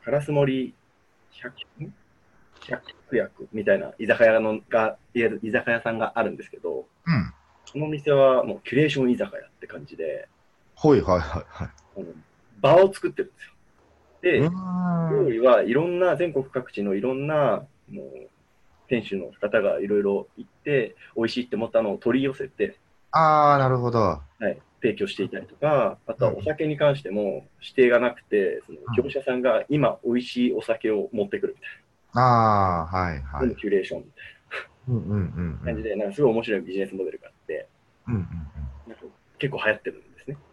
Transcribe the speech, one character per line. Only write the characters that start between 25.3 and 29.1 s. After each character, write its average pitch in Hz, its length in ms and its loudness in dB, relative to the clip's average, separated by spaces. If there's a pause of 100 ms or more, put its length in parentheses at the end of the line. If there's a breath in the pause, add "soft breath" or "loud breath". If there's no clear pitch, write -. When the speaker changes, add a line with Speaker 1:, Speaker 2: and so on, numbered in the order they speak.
Speaker 1:
り - 60 -14
と - 100 -20
か、 143 420 0 (100)
あ 117 80 -6
と - 100 0
は - 100 0
お 101 80 -10
酒 151 220 -4
に 151 120 -4
関 147 180 4
し 143 80 -12
て 90 80 -8
も 101 340 -4 (160)
指 - 120 -18
定 127 160 6
が 120 100 6
な 120 120 0
く - 120 -18
て、 98 440 0
Speaker 2:
う - 60 -18
ん。 - 40 -18
Speaker 1:
そ - 140 -10
の 123 120 0
業 139 60 -4
者 139 120 -4